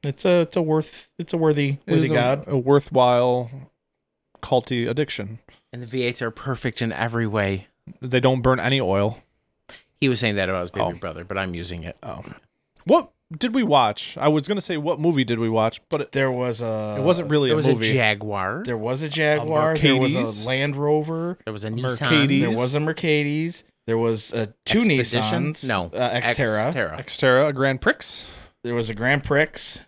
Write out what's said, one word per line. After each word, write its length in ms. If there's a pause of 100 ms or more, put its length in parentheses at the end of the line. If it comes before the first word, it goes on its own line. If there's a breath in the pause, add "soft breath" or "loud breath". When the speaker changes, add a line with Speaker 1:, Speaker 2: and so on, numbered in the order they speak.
Speaker 1:
it's 220
a, 160
it's 140
a 60
worth, 580
it's 140
a 40
worthy, 480
Speaker 2:
It 60
Speaker 1:
worthy 140
Speaker 2:
is 60
a, 20
Speaker 1:
god. 340
Speaker 2:
a 100
worthwhile 920 (920)
culty 480
addiction. 500 (320 soft breath)
Speaker 3:
And 100
the 60
V 160
eights 180
are 100
perfect 500
in 100
every 360
way. 400 (340)
Speaker 2:
They 180
don't 220
burn 180
any 200
oil. 400 (800 loud breath)
Speaker 3:
He 100
was 100
saying 160
that 140
about 120
his 100
baby 140
Speaker 2:
Oh. 80
Speaker 3:
brother, 300
but 140
I'm 180
using 280
it. 200
Speaker 2:
Oh. 200 (600)
What 260 (240)
did 200
we 80
watch? 540
I 100
was 200
gonna 140
say, 160
"What 220
movie 240
did 160
we 100
watch?" 400
But 120
it, 100
Speaker 1:
There 200
was 300
a, 380
Speaker 2:
it 40
wasn't 280
really 180
Speaker 3:
There 60
Speaker 2:
a 20
Speaker 3:
was 100
Speaker 2:
movie. 220
Speaker 3:
a 40
Jaguar. 720
Speaker 1:
there 120
was 240
a 60
Speaker 2:
A 20
Speaker 1:
Jaguar. 680
There 180
was 180
a 80
Speaker 2:
Mercedes. 240
Speaker 1:
Land 300
Rover. 680
Speaker 3:
There 80
was 100
a 60
Speaker 2:
A 20
Speaker 3:
Nissan. 100
Speaker 2:
Mercedes. 600
Speaker 1:
There 100
was 240
a 40
Mercedes. 840 (220)
There 120
was, 360
uh, 140 (160)
two 160
Speaker 3:
Expedition? 760
Speaker 1:
Nissans. 120
Speaker 3:
No. 280
Speaker 1:
Uh, 280
Xterra. 500
Speaker 3:
Xterra. 340
Speaker 2:
Xterra, 440
a 40
Grand 280
Prix. 420 (400 loud breath)
Speaker 1:
There 120
was 140
a 40
Grand 320
Prix. 640